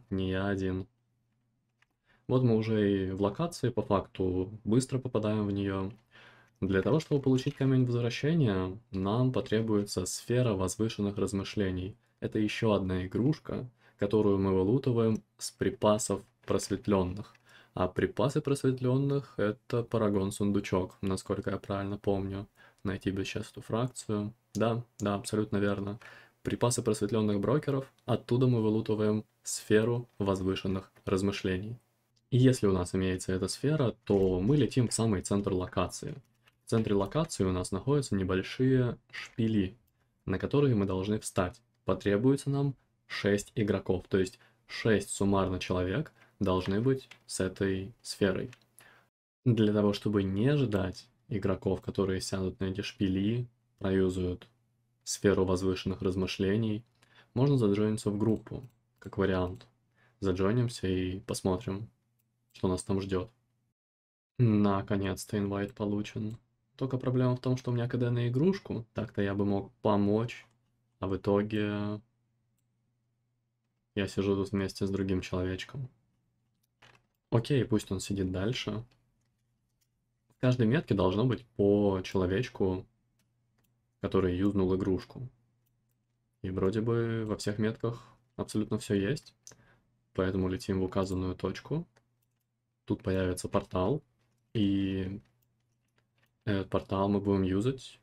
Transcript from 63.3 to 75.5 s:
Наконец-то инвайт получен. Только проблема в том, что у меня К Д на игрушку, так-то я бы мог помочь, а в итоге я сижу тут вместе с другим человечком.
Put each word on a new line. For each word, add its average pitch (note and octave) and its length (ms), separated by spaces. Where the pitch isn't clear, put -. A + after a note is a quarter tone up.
Наконец-то G2+ 1000
инвайт G2+ 360
получен. G#2+ 640
Только C3 220
проблема B2+ 380
в - 40
том, B2+ 160
что B2+ 140
у B2 40
меня A#2+ 140
К B2 100
Д A#2+ 120
на A#2+ 180
игрушку, C#3 680
так-то G#2+ 280
я G2 120
бы G2+ 100
мог G2 280
помочь, G#2 640
а F#2+ 80
в F#2+ 100
итоге G#2 840
я G2 140
сижу G2 260
тут G2 180
вместе G2 340
с F#2+ 40
другим F#2+ 300
человечком. F#2 680